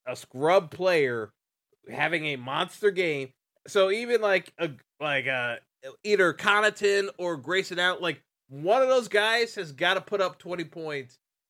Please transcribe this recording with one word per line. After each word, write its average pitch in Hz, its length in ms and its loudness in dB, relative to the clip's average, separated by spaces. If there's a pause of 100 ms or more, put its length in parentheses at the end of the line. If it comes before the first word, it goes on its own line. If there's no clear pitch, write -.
a 123 100 -6
scrub 160 540 2
player 139 600 0 (600)
having 151 360 -2
a 143 100 -4
monster 156 540 -2
game. 156 400 -2 (360)
So 190 240 4
even, 233 300 0
like, 196 380 0
a, 165 120 -2 (300)
like, 143 260 -2
uh, 123 300 -2 (480)
either 190 300 4
Connaughton 202 800 2
or 175 200 -6
Grayson 175 420 -4
Allen, 180 240 0
like, 165 200 -4 (260)
one 165 320 2
of 262 80 4
those 254 200 2
guys 226 480 0
has 170 160 -10
gotta 175 280 0
put 196 200 -2
up 185 180 -2
twenty 175 240 -8
points 156 560 -10 (320)